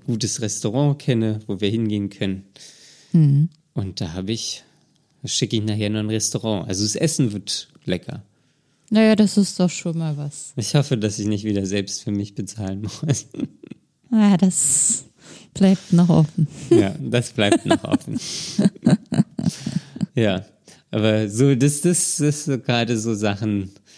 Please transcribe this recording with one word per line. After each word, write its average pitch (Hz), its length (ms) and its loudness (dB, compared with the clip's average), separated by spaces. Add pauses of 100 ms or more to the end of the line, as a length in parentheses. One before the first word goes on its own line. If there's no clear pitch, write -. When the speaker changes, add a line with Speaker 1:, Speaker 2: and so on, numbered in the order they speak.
Speaker 1:
gutes 117 360 -4
Restaurant 131 560 -2
kenne, 113 480 -2
wo 98 140 -8
wir 104 100 0
hingehen 104 400 -2
können. 95 320 -6 (680)
Speaker 2:
Hm. 147 360 6 (260)
Speaker 1:
Und 98 260 -6
da 82 140 -8
habe 95 180 -6
ich, - 320 -8 (600)
schicke 120 320 -2
ich 107 60 0
nachher 107 280 -2
noch 107 100 -2
ein 107 100 -2
Restaurant. 107 580 -2
Also 95 160 -4
das 107 120 -2
Essen 151 360 0
wird - 360 -8 (160)
lecker. 90 380 -6 (680)
Speaker 2:
Naja, 220 240 6
das 202 220 4
ist 202 240 2
doch 180 100 4
schon 170 280 -6
mal 156 180 -4
was. - 400 -10
Speaker 1:
Ich 117 180 -2
hoffe, 143 220 2
dass 104 220 -2
ich 104 80 -4
nicht 107 180 -2
wieder 101 220 -2
selbst 98 360 -4
für - 80 -6
mich 101 240 -4
bezahlen 98 480 -8
muss. 139 480 -4
<laughs> - 60 -20 (760)
Speaker 2:
Ja, 208 280 4
das - 640 0 (480)
bleibt 190 400 2
noch 175 160 6
offen. 160 400 4 (220)
Speaker 1:
Ja, 339 280 4
das 123 340 -2
bleibt 104 340 2
noch - 180 2
offen. - 320 -2
Speaker 2:
<laughs> - 40 -6 (1900)
Speaker 1:
Ja, 101 300 0 (460)
aber 110 380 2
so, 131 260 4
das, 143 280 2
das, 170 340 0
das 147 300 0
sind 135 140 -2
so - 40 -16
gerade 117 340 0
so 110 160 -2
Sachen, 101 560 -2 (280)